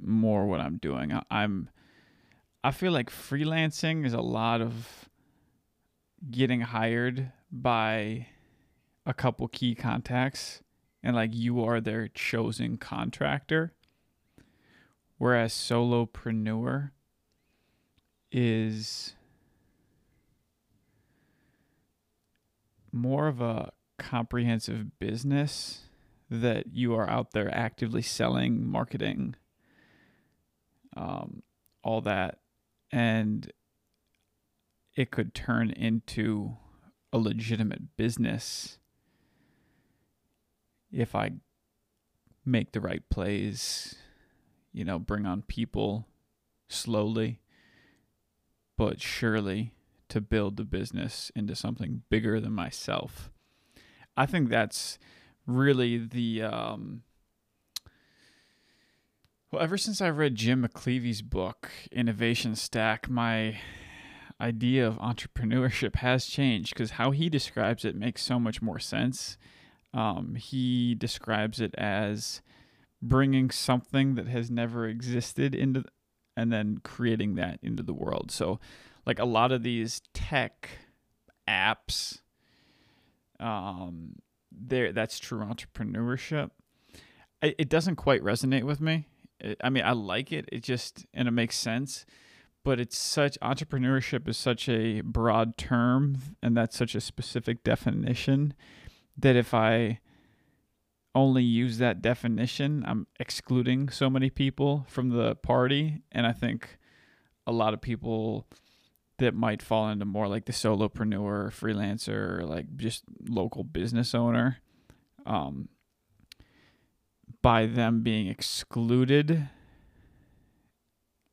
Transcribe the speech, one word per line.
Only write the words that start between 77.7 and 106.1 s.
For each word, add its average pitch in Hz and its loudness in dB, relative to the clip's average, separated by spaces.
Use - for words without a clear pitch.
the - -6
world. - -4
So, 92 -2
like, 123 0
a 117 2
lot 120 4
of 123 2
these 117 -2
tech - -4
apps, - 0
um, 90 -8
there, 123 0
that's 110 -2
true - -8
entrepreneurship. 117 -4
I, 151 4
it 143 0
doesn't 160 4
quite - 4
resonate 120 2
with 143 -2
me. 156 0
It, 104 -6
I 123 2
mean, 127 2
I 113 4
like 110 -2
it. 151 -4
It 117 -6
just, - -6
and 123 0
it 117 2
makes 117 2
sense. 123 -4
But 131 2
it's - -4
such, - 2
entrepreneurship 135 0
is 113 -2
such - 0
a 113 2
broad 113 2
term, 131 2
and 117 4
that's 117 2
such 120 0
a 104 -2
specific - -4
definition, 123 2
that 131 8
if 120 4
I 113 4
only 131 6
use 117 4
that 117 2
definition, 123 0
I'm - -2
excluding 127 0
so 135 2
many 131 4
people 139 0
from 127 0
the 113 2
party. 143 2